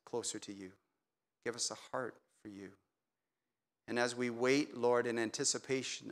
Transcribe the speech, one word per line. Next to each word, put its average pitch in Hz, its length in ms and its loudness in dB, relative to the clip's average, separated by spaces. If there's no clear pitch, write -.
closer 113 360 -4
to - 120 -12
you. 98 200 -12
Give 117 100 -2
us 113 160 -2
a 110 60 -10
heart 127 240 -4
for 107 80 -14
you. 98 220 -12
And 113 100 0
as 120 180 4
we 123 140 0
wait, 127 460 4
Lord, 120 320 4
in 117 100 0
anticipation 123 960 -2